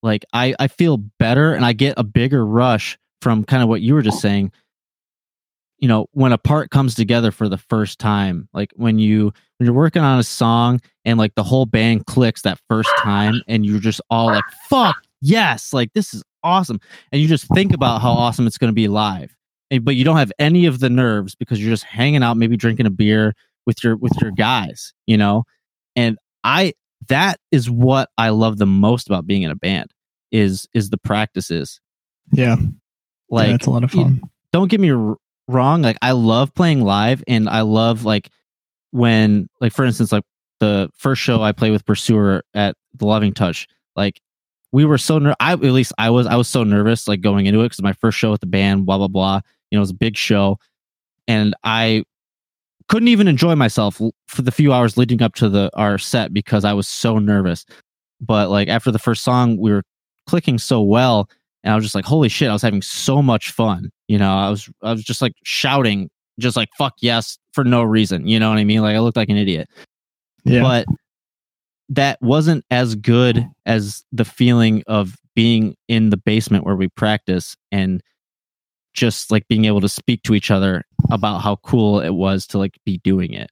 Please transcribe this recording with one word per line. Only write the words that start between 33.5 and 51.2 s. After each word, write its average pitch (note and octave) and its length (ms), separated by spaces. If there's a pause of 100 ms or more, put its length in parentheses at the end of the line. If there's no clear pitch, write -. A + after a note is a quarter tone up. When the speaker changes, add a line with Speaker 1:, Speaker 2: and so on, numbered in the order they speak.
Speaker 2:
it's - 100
a C3+ 40
lot A#2+ 140
of C3 100
Speaker 1:
you F3 100
Speaker 2:
fun. C3 180 (300)
Speaker 1:
don't F3+ 180
get G#3+ 100
me F3 120
r-, A2 240 (320)
wrong. C3+ 340
Like, C#3 200
I B2+ 100
love A#2+ 420
playing D#3 280
live G#2+ 460
and A2 200
I A2 140
love, A2 420
like, G#2+ 260 (640)
when, A2 560 (120)
like, A#2 120
for C3+ 140
instance, A#2 260
like, G#2 120 (360)
the G2+ 360
first C3+ 260
show A2+ 200
I G#2+ 100
played A2 200
with G#2+ 140
Pursuer G2+ 580 (100)
at G2+ 220 (180)
the G#2 120
Loving G#2+ 280
Touch, F2 340 (280)
like, G2+ 240 (520)
we C#3+ 140
were D3 120
so D#3 200
ner-, C#3+ 220
I, C#3+ 140
at - 80
least C3 360
I A2+ 120
was, A#2+ 160
I A#2+ 100
was A#2+ 120
so A#2+ 160
nervous, G#2 440
like, G2+ 140
going G2+ 240
into G#2 160
it A#2 80
'cause - 120
my G2 120
first - 240
show A2 140
with G#2 100
the - 60
band, G2 380
blah, G2 120
blah, G2 100
blah. F#2+ 320 (300)
You G#2 80
know, - 20
it G2+ 40
was F#2 60
a F2+ 40
big A2 240
show. G2+ 400 (720)